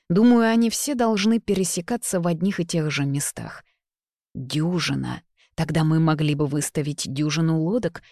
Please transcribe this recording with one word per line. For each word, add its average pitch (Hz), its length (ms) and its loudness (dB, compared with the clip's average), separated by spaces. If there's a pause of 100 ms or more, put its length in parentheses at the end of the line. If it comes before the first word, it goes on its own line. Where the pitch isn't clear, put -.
Думаю, 226 420 6
они 233 180 4
все 285 260 -4
должны 220 440 2
пересекаться 180 800 -2
в 170 80 0
одних 175 320 -2
и 170 60 -2
тех 156 260 -2
же 139 140 -2
местах». 139 580 -6 (680)
«Дюжина! 143 880 -4 (340)
Тогда 156 280 0
мы 160 160 4
могли 156 360 2
бы 147 120 0
выставить 143 640 -4
дюжину 156 500 0
лодок», 208 400 -2 (100)